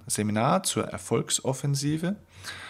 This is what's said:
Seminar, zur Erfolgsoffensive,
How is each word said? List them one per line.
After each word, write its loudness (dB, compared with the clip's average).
Seminar, 2
zur 0
Erfolgsoffensive, 0